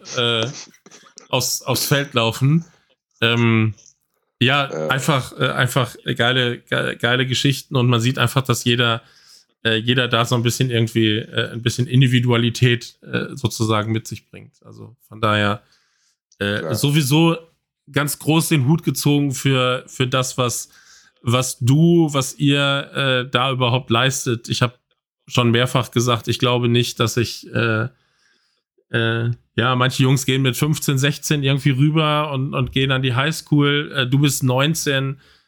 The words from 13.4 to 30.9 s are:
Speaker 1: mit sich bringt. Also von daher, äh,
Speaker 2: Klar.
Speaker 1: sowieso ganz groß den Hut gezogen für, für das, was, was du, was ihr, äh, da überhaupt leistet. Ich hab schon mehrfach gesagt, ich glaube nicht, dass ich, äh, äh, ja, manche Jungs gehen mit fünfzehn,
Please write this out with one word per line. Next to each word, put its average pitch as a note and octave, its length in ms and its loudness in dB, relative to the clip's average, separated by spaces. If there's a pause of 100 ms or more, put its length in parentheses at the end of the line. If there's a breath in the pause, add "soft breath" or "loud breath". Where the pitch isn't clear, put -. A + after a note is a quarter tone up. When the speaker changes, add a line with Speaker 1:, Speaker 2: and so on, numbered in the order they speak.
Speaker 1:
mit A2 160 -4
sich - 200 -16
bringt. G2+ 260 -20 (100)
Also G#2+ 320 -20 (120)
von G#2+ 120 -16
daher, G#2 420 0 (800)
äh, G2+ 200 -2
Speaker 2:
Klar. E2 140 -4
Speaker 1:
sowieso D3 640 2 (560)
ganz C#3+ 260 -2
groß D#3+ 300 0
den C#3+ 180 2
Hut D#3+ 160 2
gezogen C#3+ 500 0
für, B2+ 540 0
für - 220 -4
das, C3 300 -2
was, A#2+ 320 -2 (520 soft breath)
was B2+ 380 -2
du, D#3+ 520 4
was C#3 260 -2
ihr, C#3 520 0 (360)
äh, C3+ 40 -16
da B2+ 200 0
überhaupt B2 400 0
leistet. A#2+ 580 0
Ich - 140 -2
hab A#2+ 160 -2 (480)
schon A#2+ 240 2
mehrfach B2 400 2
gesagt, A#2+ 380 -2
ich A#2+ 100 -2
glaube B2 300 0
nicht, A#2+ 320 0
dass A#2 160 0
ich, - 360 -4
äh, A#2 360 -2 (1000)
äh, A#2 400 -2 (240)
ja, B2+ 220 0
manche B2+ 260 0
Jungs C3 240 2
gehen C3 160 0
mit B2+ 140 0
fünfzehn, D3+ 420 -2